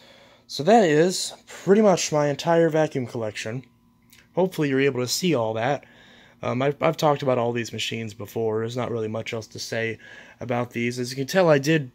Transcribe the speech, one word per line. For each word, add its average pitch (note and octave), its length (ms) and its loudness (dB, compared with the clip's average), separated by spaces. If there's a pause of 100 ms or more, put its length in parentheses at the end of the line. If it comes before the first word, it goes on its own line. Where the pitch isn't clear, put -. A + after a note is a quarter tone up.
(460)
So - 180 -8
that G#3+ 240 6
is D#3 460 2 (120)
pretty G3+ 360 2
much F#3 280 4
my D3 180 0
entire E3 420 2
vacuum D3+ 360 0
collection. A2 580 -8 (680)
Hopefully E3+ 360 0
you're C3 100 2
able C3+ 220 2
to B2 60 -4
see F3 260 0
all A2+ 200 0
that. A#2+ 300 -2 (580)
Um, A#2+ 180 -2
I've, C#3+ 220 -2
I've D#3+ 160 0
talked D3 240 2
about B2+ 160 2
all A#2+ 140 0
these A#2+ 200 -6
machines A2+ 400 -8
before. A2 460 -4
There's A#2 180 -6
not A#2+ 140 -4
really A2+ 180 -4
much A2+ 240 -8
else A2+ 160 -8
to - 100 -18
say A2+ 400 -6 (400)
about A#2+ 320 -4
these. A#2+ 280 -4
As B2 120 -6
you C3 60 -10
can C3+ 100 -4
tell, F#3 220 2
I D3+ 80 6
did C#3+ 380 0